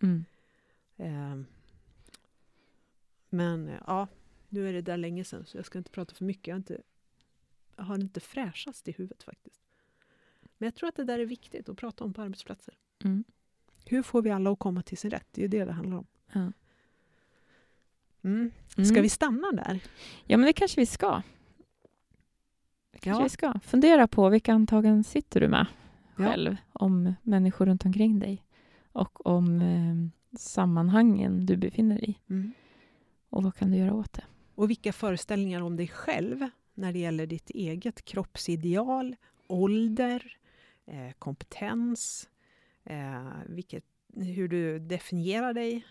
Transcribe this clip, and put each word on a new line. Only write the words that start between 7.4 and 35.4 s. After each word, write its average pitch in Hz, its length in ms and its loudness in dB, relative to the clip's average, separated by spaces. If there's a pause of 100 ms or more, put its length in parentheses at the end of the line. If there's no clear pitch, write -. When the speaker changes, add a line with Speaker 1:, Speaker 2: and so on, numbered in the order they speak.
Speaker 2:
jag 202 80 -14
har 196 100 -8
inte 196 260 -8
fräschast - 680 -12
i 170 40 -8
huvudet - 300 -14
faktiskt. - 380 -20 (960)
Men 220 80 -4
jag 233 80 -6
tror 339 140 -6
att 330 80 -8
det 285 80 -4
där 240 140 -4
är 233 80 -4
viktigt - 420 -12
att 190 80 -12
prata 233 280 -12
om 202 100 -6
på 220 80 -12
arbetsplatser. - 520 -14 (300)
Speaker 1:
Mm. 196 200 0 (600)
Speaker 2:
Hur 254 160 0
får 240 200 0
vi 214 80 0
alla 196 200 0
att 196 80 0
komma 180 240 -4
till - 160 -12
sin 208 120 -8
rätt? - 220 -8
Det - 80 -8
är - 20 -4
ju 202 60 0
det 196 160 0
det 180 80 -6
handlar 175 240 -6
om. - 100 -10 (260)
Speaker 1:
Ja. 185 200 -2 (1700)
Speaker 2:
Mm. 226 260 0 (180)
Ska - 140 0
Speaker 1:
Mm. 220 200 8
Speaker 2:
vi 311 60 6
stanna 302 440 0
där? 190 300 -4 (420)
Speaker 1:
Ja, 214 120 4
men 247 100 8
det 311 60 8
kanske - 280 0
vi 240 60 4
ska. 370 360 -2 (1700)
Det - 80 -20
kanske 208 220 -2
Speaker 2:
Ja. 269 40 2
Speaker 1:
vi 262 60 2
ska. 240 300 -4
Fundera 277 480 8
på 196 200 6
vilka 220 240 4
antaganden 214 520 6
sitter - 360 0
du - 80 6
med - 180 4 (500)
Speaker 2:
Ja. 190 80 0
Speaker 1:
själv 190 320 0 (160)
om 185 500 2
människor 190 440 4
runt 185 180 2
omkring 208 340 4
dig 196 260 -6 (480)
och - 340 -4
om, 175 340 4
eh, 170 340 2 (440)
sammanhangen 185 1080 4
du 185 100 4
befinner 208 400 2
dig 214 140 -4
i. - 220 -10
Speaker 2:
Mm. 190 200 -4 (760)
Speaker 1:
Och - 140 -2
vad 190 120 0
kan 190 160 0
du 190 60 4
göra 185 180 2
åt 214 180 -4
det? - 120 -10 (300)
Speaker 2:
Och 208 160 2
vilka 214 220 -4
föreställningar 196 680 -4